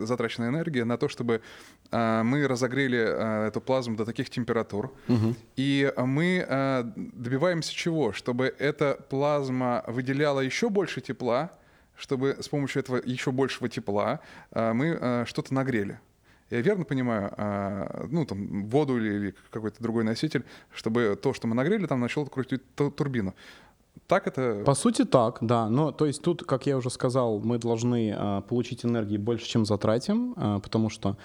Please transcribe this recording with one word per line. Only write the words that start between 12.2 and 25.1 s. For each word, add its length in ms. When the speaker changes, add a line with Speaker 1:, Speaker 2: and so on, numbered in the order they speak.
Speaker 1:
с 80
помощью 340
этого 220
ещё 260
большего 380
тепла, 500
э, 220
мы, 280
э, 240
что-то 280
нагрели. 460
Я 120
верно 240
понимаю, 520
а, 720
ну, 160
там, 440
воду 280
или, 180
или 200
какой-то 320
другой 220
носитель, 380
чтобы 480
то, 120
что 140
мы 80
нагрели, 320
там 120
начало 260
крутить 360
ту-, 160
турбину. 420
Так 200
это? 380
Speaker 2:
По 100
сути, 300
так, 360